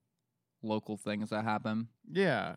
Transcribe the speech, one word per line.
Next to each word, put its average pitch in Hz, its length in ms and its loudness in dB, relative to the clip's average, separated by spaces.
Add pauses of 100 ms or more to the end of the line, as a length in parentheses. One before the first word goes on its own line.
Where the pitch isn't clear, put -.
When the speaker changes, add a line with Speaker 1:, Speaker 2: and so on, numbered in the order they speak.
(640)
Speaker 1:
local 107 360 -2
things 104 320 -2
that 107 140 0
happen. 110 440 0 (220)
Speaker 2:
Yeah, 139 460 2